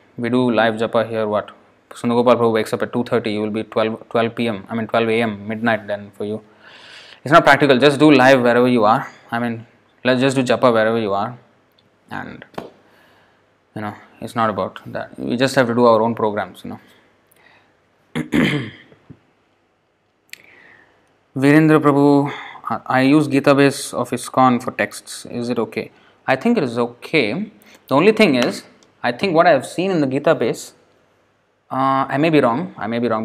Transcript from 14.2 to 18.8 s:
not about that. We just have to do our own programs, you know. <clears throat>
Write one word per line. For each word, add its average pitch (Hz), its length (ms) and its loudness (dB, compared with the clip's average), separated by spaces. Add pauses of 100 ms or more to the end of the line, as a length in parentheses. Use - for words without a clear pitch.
not 113 140 0
about 98 320 -6 (100)
that. - 260 -12
We 67 200 -6
just 127 180 0
have 131 120 2
to 117 60 -2
do 120 120 2
our 113 160 4
own 117 120 -2
programs, 104 520 -6
you 98 60 -14
know. 107 80 -16 (1300)
<clears throat> 139 580 -4 (2750)